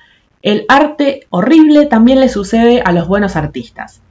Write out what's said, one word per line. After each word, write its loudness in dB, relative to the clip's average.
El -4
arte -2
horrible 2
también 2
le 2
sucede 0
a 0
los -2
buenos -4
artistas. -12